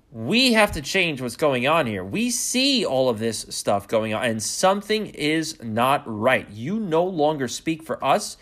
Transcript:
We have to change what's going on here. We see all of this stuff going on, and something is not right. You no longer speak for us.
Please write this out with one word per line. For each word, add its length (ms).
We 440
have 180
to 80
change 400
what's 160
going 300
on 200
here. 180
We 260
see 540
all 240
of 100
this 320
stuff 360
going 280
on, 100
and 180
something 640
is 560
not 440
right. 440
You 300
no 240
longer 420
speak 360
for 220
us. 380